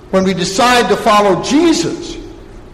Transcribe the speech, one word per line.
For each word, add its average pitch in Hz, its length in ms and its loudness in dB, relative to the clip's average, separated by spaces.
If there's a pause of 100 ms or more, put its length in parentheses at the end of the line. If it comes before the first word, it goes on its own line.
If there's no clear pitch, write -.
(100)
when 190 140 0
we 190 100 0
decide 240 540 0
to 208 80 2
follow 208 460 2
Jesus, 294 760 0 (580)